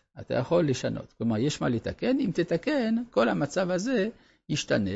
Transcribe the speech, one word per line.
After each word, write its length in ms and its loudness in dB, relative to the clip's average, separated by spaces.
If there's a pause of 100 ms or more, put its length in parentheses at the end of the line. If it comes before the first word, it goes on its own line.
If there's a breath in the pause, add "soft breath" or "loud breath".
(200)
אתה 140 -6
יכול 320 2
לשנות. 520 -2
כלומר, 200 0
יש 240 0
מה 80 0
לתקן, 500 0
אם 140 0
תתקן, 640 0 (160)
כל 180 4
המצב 420 0
הזה 380 0 (400 soft breath)
ישתנה, 460 0